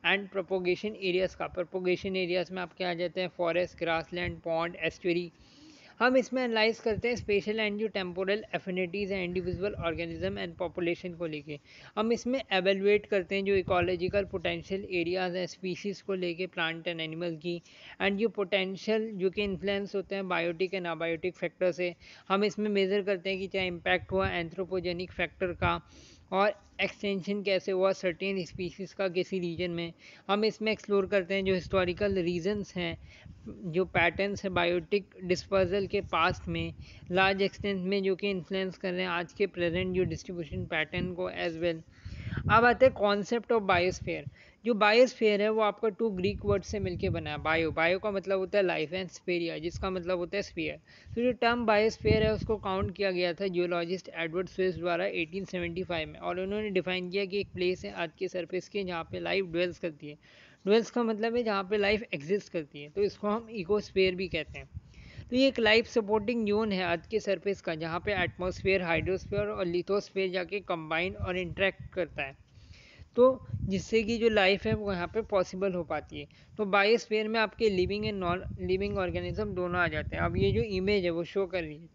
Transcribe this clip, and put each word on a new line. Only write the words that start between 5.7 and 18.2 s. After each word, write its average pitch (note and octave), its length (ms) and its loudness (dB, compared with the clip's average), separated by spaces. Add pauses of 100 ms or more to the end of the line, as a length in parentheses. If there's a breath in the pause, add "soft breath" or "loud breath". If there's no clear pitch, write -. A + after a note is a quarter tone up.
हम B3+ 180 6
इसमें B3+ 260 2
एनालाइज A3+ 360 2
करते A3+ 300 -2
हैं A#3+ 80 0
spatial G#3 380 0
and G#3 240 -2
जो A3 100 -2
temporal F#3+ 500 -2 (180)
affinities F#3 540 -2
हैं F#3+ 180 -2
individual F3+ 420 -2
organism E3+ 680 -4
and F#3 240 -6
population E3+ 560 -4
को E3+ 80 -4
लेके। D3+ 320 -8 (380 loud breath)
हम A3 160 2
इसमें A#3+ 300 -2 (100)
evaluate G3 540 4
करते G3 280 0
हैं G3 100 0
जो G3 100 2
ecological F3+ 680 2
potential F#3 680 -4
areas F3+ 460 -2
हैं F3+ 100 -2
species F#3 560 -6
को G3 120 -4
लेके, F3+ 320 -4
plant E3 380 -4
and E3+ 160 -4
एनिमल D#3+ 360 -4
की, E3+ 260 -6 (400 loud breath)
and G3 140 2
जो A3 120 2